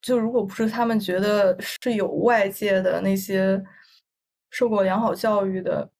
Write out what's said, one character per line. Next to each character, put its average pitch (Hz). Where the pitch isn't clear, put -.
就 247
如 220
果 233
不 190
是 220
他 233
们 226
觉 196
得 202
是 -
有 202
外 202
界 196
的 180
那 196
些 190
受 240
过 202
良 190
好 226
教 208
育 190
的 -